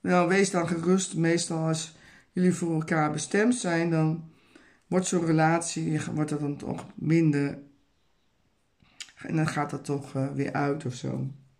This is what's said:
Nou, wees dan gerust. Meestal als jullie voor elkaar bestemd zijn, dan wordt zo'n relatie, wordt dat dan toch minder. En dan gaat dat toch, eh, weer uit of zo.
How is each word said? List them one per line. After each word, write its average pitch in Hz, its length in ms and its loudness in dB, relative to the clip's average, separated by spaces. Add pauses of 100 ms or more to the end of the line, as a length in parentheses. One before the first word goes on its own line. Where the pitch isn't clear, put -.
Nou, 180 280 2
wees 190 220 4
dan 170 180 0
gerust. 175 480 0
Meestal 165 500 0
als 160 300 -4 (360)
jullie 180 220 4
voor 170 200 -2
elkaar 156 380 0
bestemd 208 420 2
zijn, 170 360 0
dan 160 400 0 (560)
wordt - 200 0
zo'n 170 200 0
relatie, 160 760 2 (140)
wordt 151 160 0
dat 147 100 -4
dan 143 160 -4
toch - 380 -8
minder. 147 640 2 (1600)
En - 200 -4
dan 156 120 2
gaat 143 220 -4
dat 139 140 -8
toch, 139 300 -6
eh, 135 180 -2
weer 139 200 -4
uit 143 340 -2
of 123 80 -6
zo. 131 360 -6 (300)